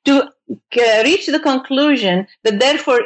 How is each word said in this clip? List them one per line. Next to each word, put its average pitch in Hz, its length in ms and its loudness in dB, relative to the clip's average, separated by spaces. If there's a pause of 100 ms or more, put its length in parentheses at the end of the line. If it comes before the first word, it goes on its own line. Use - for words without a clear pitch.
to, 277 180 2
uh, 226 800 -2
reach 320 220 0
the 311 140 -2
conclusion 262 880 0 (180)
that 208 160 -2
therefore 262 460 0